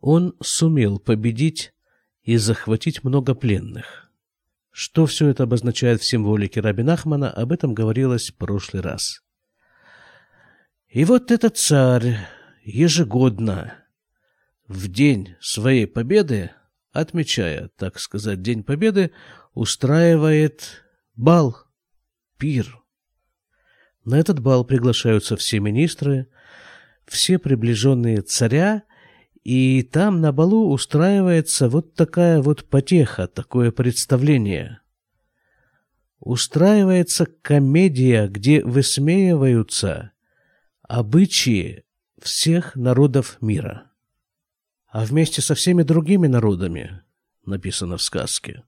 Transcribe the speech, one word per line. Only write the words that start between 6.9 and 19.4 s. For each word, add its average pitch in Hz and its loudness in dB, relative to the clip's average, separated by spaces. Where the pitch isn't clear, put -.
об 120 -4
этом 147 -2
говорилось 113 -2
в - -20
прошлый 98 -6
раз. - -10
И 131 0
вот 247 2
этот 226 0
царь 123 2
ежегодно 113 0
в 95 -12
день 95 0
своей 117 0
победы, 123 -2
отмечая, 131 -4
так 92 -10
сказать, 101 -8
День 110 -6
Победы, 185 -2